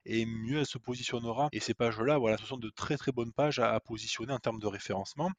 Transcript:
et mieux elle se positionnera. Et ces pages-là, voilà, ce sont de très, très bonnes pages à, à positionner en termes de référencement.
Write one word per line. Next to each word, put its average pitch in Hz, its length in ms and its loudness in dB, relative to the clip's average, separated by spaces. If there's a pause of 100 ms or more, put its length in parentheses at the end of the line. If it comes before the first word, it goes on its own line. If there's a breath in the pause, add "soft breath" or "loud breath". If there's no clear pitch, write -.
et 113 220 0
mieux 113 320 -2
elle 139 80 2
se - 100 -8
positionnera. 123 760 -2
Et 107 60 -2
ces 113 140 0
pages-là, 117 460 4
voilà, 110 180 4
ce - 80 -12
sont 135 120 -6
de 113 120 -6
très, - 280 -2
très - 140 0
bonnes 120 220 -2
pages 143 240 2
à, 113 160 4
à 110 60 2
positionner 113 520 -4
en 131 60 0
termes 113 220 -2
de 104 80 -2
référencement. 98 720 -2